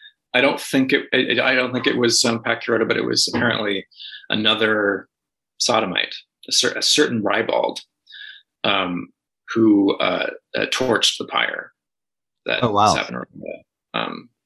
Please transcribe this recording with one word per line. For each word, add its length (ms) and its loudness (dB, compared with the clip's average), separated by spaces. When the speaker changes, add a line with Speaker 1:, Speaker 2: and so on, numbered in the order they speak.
Speaker 1:
I 60 2
don't 200 2
think 320 0
it, 480 0
I, 120 2
I 40 2
don't 160 0
think 160 -2
it 80 0
was, 280 2
um, 160 0
Pacchiarotto, 460 -2
but 100 0
it 80 -2
was 220 0
apparently 580 -2
another 800 0
sodomite, 560 0
a 40 -10
cer-, 240 0
a 60 -8
certain 400 2
ribald, 580 0
um, 460 -2
who, 440 4
uh, 340 -2
uh, 120 -2
torched 520 0
the 60 -6
pyre 480 -4
that 180 -2
Speaker 2:
Oh, 80 2
wow. 240 4
Speaker 1:
Savonarola, 320 -4
um, 340 -6